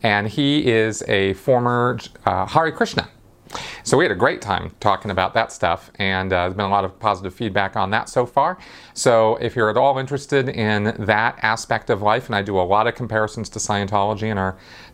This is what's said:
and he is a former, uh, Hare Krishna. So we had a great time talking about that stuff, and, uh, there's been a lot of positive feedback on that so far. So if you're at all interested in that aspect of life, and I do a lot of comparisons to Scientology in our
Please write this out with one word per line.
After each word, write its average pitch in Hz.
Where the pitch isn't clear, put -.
and 104
he 143
is 110
a 98
former, 120
uh, 95
Hare 160
Krishna. -
So -
we 165
had 165
a 98
great 127
time 87
talking 101
about 92
that 113
stuff, -
and, 95
uh, 90
there's 92
been 101
a 98
lot 101
of 95
positive 98
feedback 101
on 98
that 110
so 123
far. 160
So 113
if 120
you're 110
at 104
all 131
interested 135
in 107
that 107
aspect 110
of 104
life, 110
and 117
I 101
do 98
a 90
lot 104
of 113
comparisons 110
to 107
Scientology 101
in 110
our 95